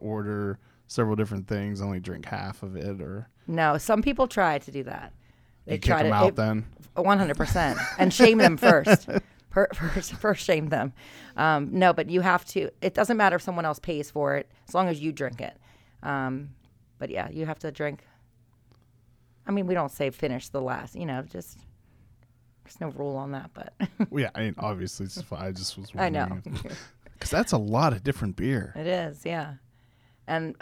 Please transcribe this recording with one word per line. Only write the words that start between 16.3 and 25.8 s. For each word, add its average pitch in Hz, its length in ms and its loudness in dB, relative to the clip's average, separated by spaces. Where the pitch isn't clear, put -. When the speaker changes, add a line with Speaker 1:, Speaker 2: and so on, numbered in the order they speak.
Speaker 2:
but - 100 -10
yeah, - 220 -6
you 156 160 -8
have 156 140 -8
to 156 100 -8
drink. 147 340 -8
I 196 60 -4
mean, 196 140 0
we 180 80 0
don't 156 180 -2
say 139 180 -2
finish 127 380 -6
the 139 120 -6
last, 127 360 -8
you 170 100 -8
know, 131 160 -6
just, - 360 -16
there's - 160 -20
no 165 80 -8
rule 139 180 -6
on 139 160 -8
that, 139 220 -12
but - 200 -16
<laughs> - 180 -2
Speaker 1:
Well, 143 120 -2
yeah, 117 120 -2
I - 60 -6
mean, 110 180 -2
obviously 95 480 -6
it's - 160 -10
fine. - 200 -12
I 95 100 -6
just 95 260 -10
was 98 180 -16